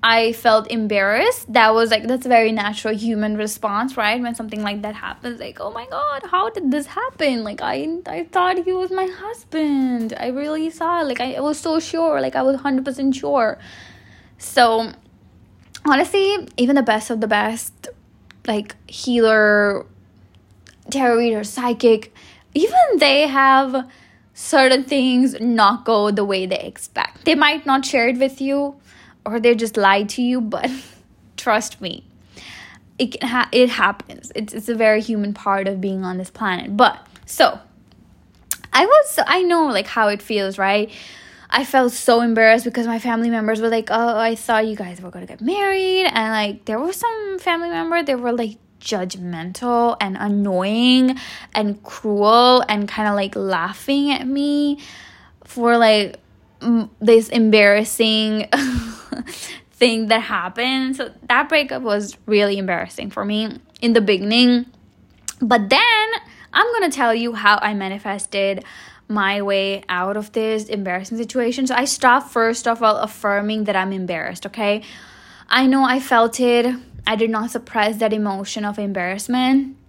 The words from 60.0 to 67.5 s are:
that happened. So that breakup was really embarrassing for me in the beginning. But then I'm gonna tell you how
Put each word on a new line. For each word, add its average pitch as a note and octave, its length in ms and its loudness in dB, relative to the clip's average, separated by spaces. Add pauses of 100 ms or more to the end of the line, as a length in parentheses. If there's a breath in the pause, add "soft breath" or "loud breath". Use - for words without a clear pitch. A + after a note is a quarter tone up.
that A3+ 160 2
happened. B3 760 -4
So - 140 -8 (180)
that C4+ 180 2
breakup C4+ 360 0
was G#3 420 -4
really G3+ 320 2
embarrassing F#3 540 -6
for - 120 -6
me G#3+ 360 -4 (220)
in A#3 120 2
the A3+ 80 6
beginning. A3+ 640 2 (720)
But G#3+ 300 2
then A4 380 4 (440 loud breath)
I'm A#4 220 0
gonna F#4+ 180 0
tell A#3+ 240 0
you A#3 180 -4
how G#3 280 4